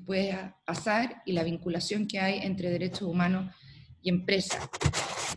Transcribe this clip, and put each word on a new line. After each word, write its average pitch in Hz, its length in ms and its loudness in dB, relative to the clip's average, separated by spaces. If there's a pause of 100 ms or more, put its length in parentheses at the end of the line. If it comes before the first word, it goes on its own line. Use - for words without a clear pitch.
pueda 190 600 -2
pasar 214 600 0
y 190 80 0
la 170 100 4
vinculación 175 640 -2
que 202 120 -4
hay 190 240 2
entre 190 260 -2
derechos 175 320 -2
humanos 180 520 2 (480)
y 185 80 0
empresa. 185 480 2 (800)